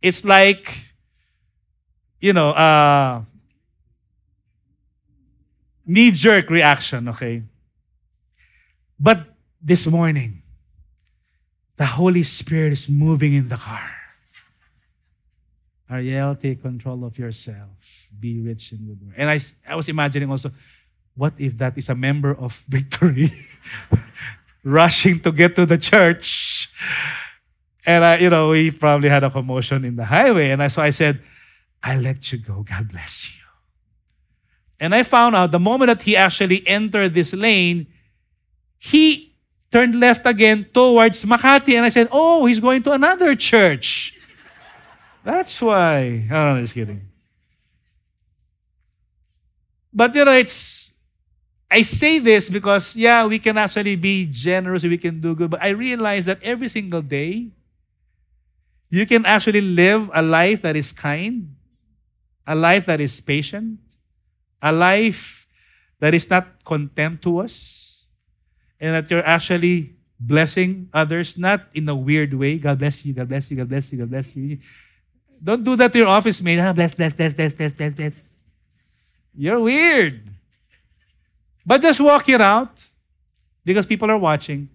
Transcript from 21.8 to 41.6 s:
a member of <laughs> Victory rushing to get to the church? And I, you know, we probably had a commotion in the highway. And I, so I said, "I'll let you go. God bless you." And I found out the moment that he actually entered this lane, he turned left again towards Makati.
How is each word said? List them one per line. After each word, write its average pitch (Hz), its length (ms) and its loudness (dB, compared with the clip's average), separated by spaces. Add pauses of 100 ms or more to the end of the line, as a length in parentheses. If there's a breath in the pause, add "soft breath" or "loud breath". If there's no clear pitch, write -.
a 127 60 -2
member 139 360 -2
of 127 340 -10
<laughs> - 40 -20
Victory 135 680 0 (1300 loud breath)
rushing 165 640 4
to 165 60 0
get 170 260 4
to 180 60 6
the 165 120 2
church? - 920 0 (1120 loud breath)
And 170 200 4
I, 170 180 4
you 180 60 4
know, 160 260 2
we 160 160 0
probably 147 380 2
had 143 180 2
a - 20 0
commotion 131 540 -6
in 120 140 -8
the 117 80 -8
highway. 165 460 2
And 139 120 0
I, 143 60 0
so 160 120 -4
I 147 100 0
said, 147 280 -2 (640 soft breath)
"I'll 131 160 -4
let 131 320 -6
you 123 80 -10
go. 104 240 -10
God 101 260 -8
bless 85 400 -12
you." - 120 -20 (1400)
And 170 160 -2
I 240 80 4
found 240 320 4
out 180 160 2
the 175 80 0
moment 240 300 2
that 233 120 0
he 208 140 0
actually 190 520 2
entered 202 460 -2
this 170 200 -2
lane, 185 540 0 (920)
he - 560 2 (360)
turned 240 280 2
left 240 260 4
again 214 480 2
towards 240 520 4
Makati. 254 500 4